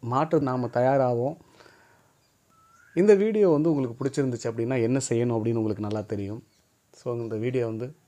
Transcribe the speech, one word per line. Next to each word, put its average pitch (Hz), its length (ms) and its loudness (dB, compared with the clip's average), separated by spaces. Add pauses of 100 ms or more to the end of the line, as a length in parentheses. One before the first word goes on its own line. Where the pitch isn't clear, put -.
மாற்றம் 143 420 0
நாம 127 240 -2
தயாராவோம். 127 680 0 (1600)
இந்த 202 200 8
வீடியோ 208 360 4
வந்து 156 240 2
உங்களுக்கு 127 220 -2
பிடிச்சிருந்துச்சு 131 560 -2
அப்படின்னா 117 300 -2
என்ன 123 160 2 (100)
செய்யணும் 117 280 0
அப்படின்னு 113 240 -2
உங்களுக்கு 107 220 -2
நல்லா 107 180 -4
தெரியும். 104 420 -8 (480)
So, - 260 -8
இந்த 113 200 -6
வீடியோ 123 300 -2
வந்து 113 280 -8 (140)